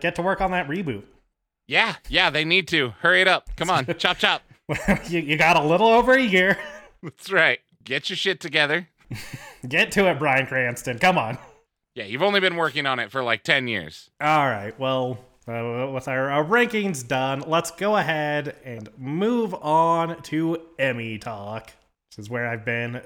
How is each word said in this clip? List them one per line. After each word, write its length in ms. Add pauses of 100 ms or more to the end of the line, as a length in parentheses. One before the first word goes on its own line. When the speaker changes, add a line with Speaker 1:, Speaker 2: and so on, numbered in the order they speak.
Speaker 1:
get 160
to 60
work 200
on 80
that 180
reboot. 340 (640)
Speaker 2:
Yeah, 280 (160)
yeah, 180
they 160
need 240
to. 220 (100)
Hurry 220
it 60
up. 280
Come 140
on, 160
Speaker 1:
<laughs> 120
Speaker 2:
chop, 200
chop. 240 (260)
Speaker 1:
<laughs> 400
You, 120
you 180
got 180
a 80
little 240
over 240
a 80
year. 380 (440)
Speaker 2:
That's 300
right. 280 (240)
Get 260
your 80
shit 220
together. 480 (380)
Speaker 1:
<laughs> 420
Get 240
to 180
it, 80
Bryan 280
Cranston. 520
Come 180
on. 220 (560)
Speaker 2:
Yeah, 100
you've 180
only 180
been 160
working 280
on 140
it 120
for, 120
like, 220
ten 220
years. 440 (100)
Speaker 1:
All 260
right, 320
well, 400 (300)
uh, 460
with 140
our, 200
our 160
rankings 640
done, 380
let's 240
go 260
ahead 680
and 340
move 560
on 720
to 360 (180)
Emmy 380
talk. 560 (380)
This 160
is 40
where 180
I've 160
been 420